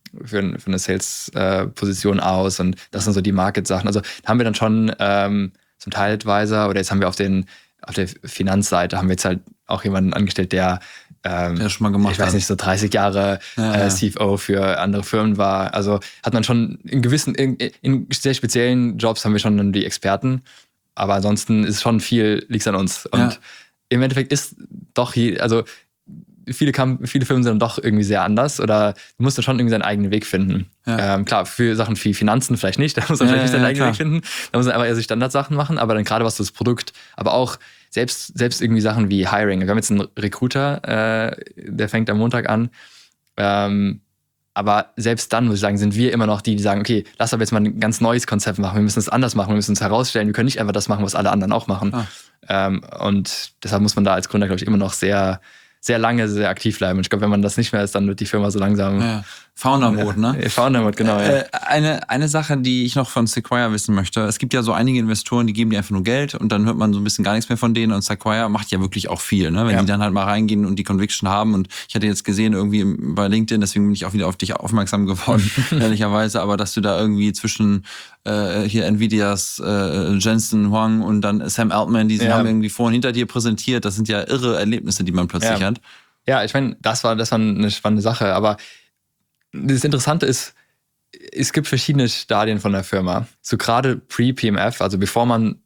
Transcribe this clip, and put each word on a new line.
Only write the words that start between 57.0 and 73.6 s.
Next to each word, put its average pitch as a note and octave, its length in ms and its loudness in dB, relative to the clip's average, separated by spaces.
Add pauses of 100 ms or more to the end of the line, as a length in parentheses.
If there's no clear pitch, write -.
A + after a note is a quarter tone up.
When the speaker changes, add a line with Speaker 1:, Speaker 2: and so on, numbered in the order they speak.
Speaker 1:
ich - 40 -6
glaub, G#2 120 0
wenn G#2 80 2
man G2+ 120 4
das G2+ 140 0
nicht A#2 160 0
mehr G#2 100 0
ist, G2+ 120 -4
dann G2 120 0
wird G2 140 -2
die G2+ 60 -4
Firma G2+ 240 0
so G2+ 80 -2
langsam G2 420 2
Speaker 2:
Ja. A2 240 -2 (300)
Founder-Mode, G#2+ 640 2
ne? B2+ 220 2
Speaker 1:
Ja, B2 60 0
Founder-Mode, A#2+ 480 2
genau, G#2+ 240 2
ja. G#2 80 2
Speaker 2:
Äh, C#3 240 2
eine, D3+ 560 0
eine D3 200 0
Sache, D3+ 280 0
die B2+ 300 2
ich B2 100 -2
noch C3 140 0
von A#2 160 2
Sequoia A#2 460 0
wissen G#2 220 0
möchte. G2 280 0
Es G2+ 160 -2
gibt B2 160 -2
ja B2+ 80 2
so A2 100 0
einige B2+ 260 2
Investoren, A#2 480 0
die A2 60 0
geben A2 180 0
dir G#2 80 2
einfach G2+ 120 -4
nur G2 120 0
Geld C3+ 320 0
und G#2+ 160 -2
dann G#2 140 2
hört A2+ 140 0
man G#2+ 160 2
so G2+ 60 0
ein G2+ 40 -2
bisschen G#2 200 -2
gar G2+ 100 2
nichts A2+ 160 -2
mehr A#2 80 0
von A2+ 160 2
denen. A2+ 180 2
Und G2+ 100 0
Sequoia A2 460 -2
macht G#2 220 -2
ja F#2+ 100 0
wirklich G2 280 -4
auch F#2 120 -6
viel, F#2 300 0
ne? G#2 160 2
Wenn G#2+ 80 2
Speaker 1:
Ja. F#2+ 60 2
Speaker 2:
die G2 60 2
dann G2+ 140 0
halt G#2 140 0
mal G2 100 0
reingehen G#2 400 2
und G2 120 0
die G2+ 80 -4
Conviction G2 440 -2
haben. G#2 240 2
Und F#2+ 160 0 (200)
ich - 60 -16
hatte G2 120 0
jetzt G2+ 180 -2
gesehen, G#2+ 300 2
irgendwie G#2 260 0
im, F2+ 340 -2
bei G2 140 0
LinkedIn, A2 320 2